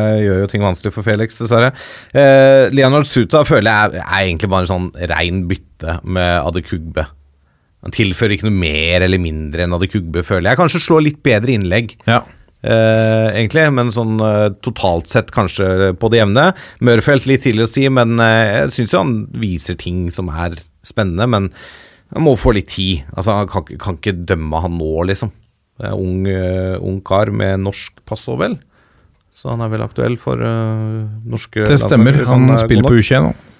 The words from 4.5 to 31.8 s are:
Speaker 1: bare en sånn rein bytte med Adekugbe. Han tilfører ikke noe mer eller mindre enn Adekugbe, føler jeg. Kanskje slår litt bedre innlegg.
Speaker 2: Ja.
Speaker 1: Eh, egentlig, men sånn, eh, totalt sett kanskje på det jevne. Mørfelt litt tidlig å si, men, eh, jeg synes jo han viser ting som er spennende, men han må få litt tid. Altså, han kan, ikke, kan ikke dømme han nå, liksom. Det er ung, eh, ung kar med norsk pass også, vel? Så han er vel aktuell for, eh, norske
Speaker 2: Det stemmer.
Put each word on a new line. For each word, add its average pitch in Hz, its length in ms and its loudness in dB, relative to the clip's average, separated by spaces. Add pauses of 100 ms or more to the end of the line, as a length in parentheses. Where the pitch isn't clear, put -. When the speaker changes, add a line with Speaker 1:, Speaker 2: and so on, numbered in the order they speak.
Speaker 1:
bare 92 140 2
en 90 80 -2
sånn 90 160 -4 (240)
rein 87 340 -2
bytte 85 560 -8
med 87 460 0
Adekugbe. 82 560 -6 (800)
Han - 120 -12
tilfører 101 400 0
ikke 107 140 -4
noe 101 100 0
mer 85 460 0
eller 92 160 2
mindre 78 420 -4
enn 87 140 -2
Adekugbe, 87 500 -4
føler 92 220 0
jeg. 131 100 0
Kanskje 170 240 0
slår 156 220 4
litt 147 180 -4
bedre 120 320 2
innlegg. 104 380 -2 (160)
Speaker 2:
Ja. 117 140 2 (360)
Speaker 1:
Eh, 110 680 2 (100)
egentlig, 113 240 0 (100)
men 123 160 0
sånn, 110 320 -2
eh, 107 300 2 (100)
totalt 87 480 -2
sett - 240 -2
kanskje 95 640 0
på 113 160 -2
det 117 80 4
jevne. 110 300 4 (340)
Mørfelt 123 460 4
litt 131 160 2
tidlig 113 180 2
å 113 80 0
si, 135 160 0
men, 117 320 2
eh, 113 460 2
jeg 135 100 -4
synes 117 160 -2
jo 180 80 2
han 160 140 -2 (180)
viser 90 480 -6
ting 87 320 -4
som 92 160 -8
er 85 300 -6 (260)
spennende, 98 460 -2
men 101 160 0 (640)
han 160 140 -2
må 143 100 4
få 127 220 0
litt 95 100 -4
tid. 92 380 -4 (100)
Altså, 101 220 0
han 101 100 -2
kan, 92 160 -6
ikke, - 160 -16
kan 92 160 -6
ikke 87 300 -6
dømme 80 340 -2
han 87 160 -4
nå, 80 140 -4 (180)
liksom. 101 240 -4 (480)
Det 104 80 -8
er 101 80 -6
ung, 95 320 -4
eh, 92 560 -2
ung 95 160 -4
kar 101 320 0
med 98 320 -2
norsk - 300 -8 (120)
pass - 220 -10
også, 123 100 -6
vel? 220 200 -2 (720)
Så - 200 -14
han 117 120 -6
er 113 80 -4
vel 110 140 -4
aktuell 120 340 -4
for, 127 240 -6
eh, 110 640 -4 (260)
norske 110 320 -6
Speaker 2:
Det 131 160 4
stemmer. 117 320 4